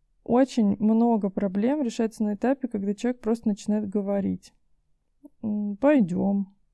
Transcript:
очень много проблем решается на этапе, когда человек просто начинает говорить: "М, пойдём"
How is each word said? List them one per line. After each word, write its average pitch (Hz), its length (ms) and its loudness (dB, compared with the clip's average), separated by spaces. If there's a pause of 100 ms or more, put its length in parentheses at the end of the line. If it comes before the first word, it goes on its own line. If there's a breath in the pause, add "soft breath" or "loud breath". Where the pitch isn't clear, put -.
(240)
очень 233 560 2
много 220 500 2
проблем 202 520 -2
решается 226 420 -2
на 208 120 -2
этапе, 247 320 -2
когда 202 260 -4
человек 247 260 -4
просто 226 300 -2
начинает 208 400 -2
говорить: 196 640 -4 (920)
"М, 208 340 -4
пойдём" 202 800 0 (180)